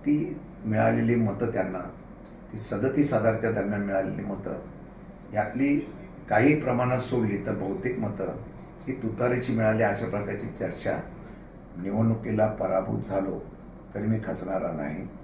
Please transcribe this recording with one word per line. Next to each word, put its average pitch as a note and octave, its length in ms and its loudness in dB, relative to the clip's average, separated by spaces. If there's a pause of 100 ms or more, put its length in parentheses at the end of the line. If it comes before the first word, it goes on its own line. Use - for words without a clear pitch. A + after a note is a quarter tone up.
ती D3+ 340 2 (240)
मिळालेली A2+ 500 4
मतं A2+ 320 2
त्यांना, F#2 440 -2 (600)
ती A2 60 -8
सदतीस C3 540 2
हजारच्या A2+ 380 4
दरम्यान G2+ 320 0
मिळालेली G2 400 0
मतं, G2 360 -6 (760)
यातली C#3 580 2 (360)
काही A2 320 6
प्रमाणात B2+ 380 2
सोडली A2 380 2 (100)
तर G#2 80 0
बहुतेक G2 440 -2
मतं G2 340 -2 (540)
ही C3+ 60 -2
तुतारीची B2 600 0
मिळाली A2 300 4
अशा G#2 240 2
प्रकारची G2+ 400 -4
चर्चा. E2 540 -4 (800)
निवडणुकीला A2 640 4
पराभूत G2+ 560 0
झालो F#2+ 380 -2 (540)
तरी G#2 120 -2
मी A2 120 2
खचणारा F2+ 540 -2
नाही. D#2 360 -4 (160)